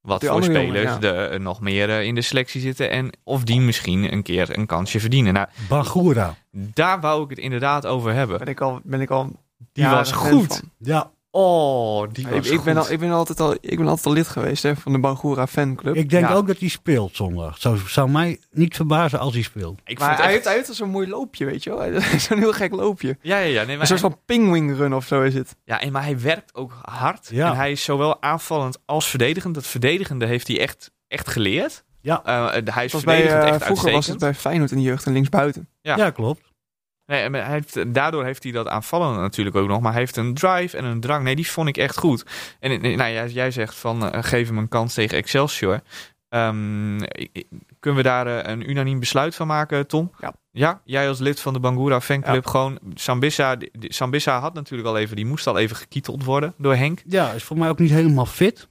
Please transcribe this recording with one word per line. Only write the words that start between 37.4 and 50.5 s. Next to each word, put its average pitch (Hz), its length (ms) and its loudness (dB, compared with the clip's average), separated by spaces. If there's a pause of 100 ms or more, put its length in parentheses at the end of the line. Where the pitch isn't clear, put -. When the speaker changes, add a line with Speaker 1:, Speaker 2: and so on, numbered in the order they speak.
Speaker 1:
heeft, 120 420 -4
daardoor 147 320 0
heeft 135 180 -6
hij 127 80 -8
dat 117 160 -4
aanvallende 127 540 -2
natuurlijk 101 340 -2
ook 98 120 2
nog. 101 140 0
Maar 113 100 2
hij 117 100 0
heeft 127 160 -4
een 120 160 -2
drive 180 440 0
en - 80 -6
een 117 140 -4
drang. 135 240 -2
Nee, 131 120 0
die 160 120 -4
vond 131 200 -2
ik 139 100 -2
echt 135 200 0
goed. 139 280 2 (340)
En, 135 120 -2
eh, 113 260 0
nou, 120 140 0
jij, 113 180 -4
jij 127 220 -2
zegt 113 240 -6
van, 113 360 -2
eh, 113 120 -4
"Geef 120 240 0
hem 113 100 -2
een 110 100 -2
kans 117 260 0
tegen 107 240 0
Excelsior." 107 640 0 (480)
Ehm, 107 720 -2
ik, - 300 -10
ik, - 120 -12 (340)
kunnen 139 240 2
we 131 60 4
daar, 123 180 0 (120)
eh, - 120 -6
een 117 180 -6
unaniem 135 300 -2
besluit 139 360 0
van 160 120 -4
maken, 151 400 0
Tom? 160 320 0
Speaker 2:
Ja. - 140 -10 (180)